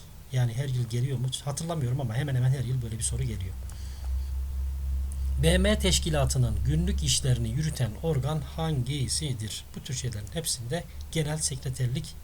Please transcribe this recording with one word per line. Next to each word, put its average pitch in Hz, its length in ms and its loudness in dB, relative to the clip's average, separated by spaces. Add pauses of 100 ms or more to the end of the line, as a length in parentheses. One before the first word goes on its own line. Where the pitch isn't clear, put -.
(320)
Yani 123 220 2
her 135 140 -2
yıl 123 200 0
geliyor 120 300 0
mu? 127 80 0 (180)
Hatırlamıyorum 143 560 0
ama 110 140 -2
hemen 139 200 0
hemen 127 160 4
her 135 140 2
yıl 127 180 0
böyle 113 160 -4
bir 113 60 -2
soru 135 180 0
geliyor. 104 320 -2 (1900)
B 170 160 6
M 202 200 6
teşkilatının 135 840 4
günlük 160 380 4
işlerini 127 460 2
yürüten 151 420 0 (120)
organ 151 380 2
hangisidir? 135 1200 -2 (120)
Bu 180 40 -8
tür - 140 -6
şeylerin 104 380 -4
hepsinde 160 520 -4 (280)
genel 156 260 0
sekreterlik 131 840 -2